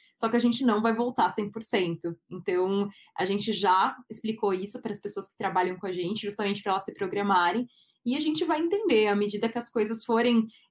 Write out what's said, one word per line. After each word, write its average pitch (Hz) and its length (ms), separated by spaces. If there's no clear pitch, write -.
Só 226 100
que 226 60
a 240 40
gente 240 260
não 220 160
vai 226 140
voltar 240 340
cem 208 220
por 226 100
cento. 170 560
Então, 190 600
a - 80
gente 202 300
já 190 420
explicou 220 420
isso 190 300
para 214 100
as 202 80
pessoas 202 300
que - 80
trabalham 185 400
com 190 80
a 190 60
gente, 180 320
justamente 202 400
pra 202 80
elas 196 140
se - 80
programarem. 196 720
E 247 120
a 302 40
gente 311 240
vai 311 160
entender, 339 460
à 202 100
medida 208 320
que 226 120
as 233 100
coisas 220 340
forem 233 440